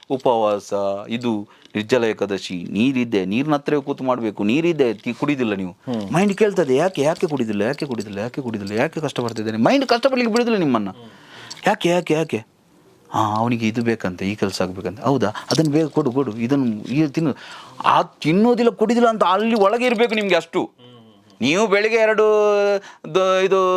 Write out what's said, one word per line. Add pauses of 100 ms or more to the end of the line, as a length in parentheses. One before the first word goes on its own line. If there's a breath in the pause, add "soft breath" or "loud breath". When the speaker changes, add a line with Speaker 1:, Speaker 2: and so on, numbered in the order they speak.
(100)
Speaker 1:
ಉಪವಾಸ, (360)
ಇದು (260 loud breath)
ನಿರ್ಜಲ
ಏಕಾದಶಿ,
ನೀರಿದೆ,
ನೀರಿನ
ಹತ್ರ
ಕೂತು
ಮಾಡ್ಬೇಕು,
ನೀರಿದೆ,
ತಿ-,
ಕುಡಿದಿಲ್ಲ
ನೀವು.
Speaker 2:
ಹ್ಮ್.
Speaker 1:
ಮೈಂಡ್
ಕೇಳ್ತದೆ,
"ಯಾಕೆ,
ಯಾಕೆ
ಕುಡಿದಿಲ್ಲ,
ಯಾಕೆ
ಕುಡಿದಿಲ್ಲ,
ಯಾಕೆ
ಕುಡಿದಿಲ್ಲ,
ಯಾಕೆ
ಕಷ್ಟಪಡ್ತಿದ್ದೇನೆ?"
ಮೈಂಡ್
ಕಷ್ಟಪಡ್ಲಿಕ್ಕೆ
ಬಿಡುದಿಲ್ಲ
ನಿಮ್ಮನ್ನ.
Speaker 2:
ಹ್ಮ್. (560 loud breath)
Speaker 1:
"ಯಾಕೆ,
ಯಾಕೆ,
ಯಾಕೆ?" (720)
"ಹಾ,
ಅವನಿಗೆ
ಇದು
ಬೇಕಂತೆ,
ಈ
ಕೆಲ್ಸ
ಆಗ್ಬೇಕಂತೆ."
"ಹೌದಾ?
ಅದನ್ನ
ಬೇಗ
ಕೊಡು,
ಕೊಡು,
ಇದನ್ನು,
ಈ
ತಿನ್ನು." (500 loud breath)
ಆ
ತಿನ್ನೋದಿಲ್ಲ,
ಕುಡಿದಿಲ್ಲ
ಅಂತ
ಅಲ್ಲಿ
ಒಳಗೆ
ಇರ್ಬೇಕು
ನಿಮ್ಗೆ
ಅಷ್ಟು. (680)
ನೀವು
ಬೆಳಿಗ್ಗೆ
ಎರಡು (920 loud breath)
ದ-,
ಇದು (160)